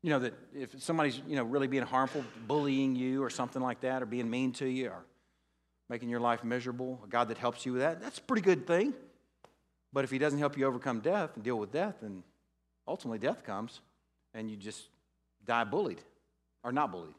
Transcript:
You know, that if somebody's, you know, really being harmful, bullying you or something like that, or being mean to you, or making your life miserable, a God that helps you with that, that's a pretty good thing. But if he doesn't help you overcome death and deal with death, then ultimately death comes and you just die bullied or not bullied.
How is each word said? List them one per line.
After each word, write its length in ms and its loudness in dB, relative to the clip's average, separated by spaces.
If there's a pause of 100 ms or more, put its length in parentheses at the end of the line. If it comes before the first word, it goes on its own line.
You 80 2
know, 80 6
that 160 0 (180)
if 300 -10
somebody's, 460 2
you 80 0
know, 80 2
really 240 2
being 160 2
harmful, 400 2 (240)
bullying 480 4
you 260 2
or 80 0
something 320 -4
like 200 -2
that, 200 0
or 40 -4
being 220 -2
mean 260 2
to 120 -4
you, 220 0
or 160 -10 (840)
making 200 -6
your 120 -2
life 220 4
miserable, 640 -2
a 20 -18
God 220 2
that 100 -4
helps 280 -2
you 60 0
with 100 2
that, 180 2
that's 180 -10
a 40 -14
pretty 200 2
good 240 6
thing. 280 4 (960)
But 120 2
if 60 -4
he 80 0
doesn't 200 2
help 180 2
you 100 2
overcome 340 0
death 340 0
and 100 -12
deal 140 0
with 120 -4
death, 300 -2
then 220 -10 (680)
ultimately 300 -4
death 260 -2
comes 380 -8 (500)
and 180 -8
you 60 -10
just 320 -12 (560)
die 200 4
bullied 360 -2 (640)
or 80 -4
not 180 2
bullied. 280 -10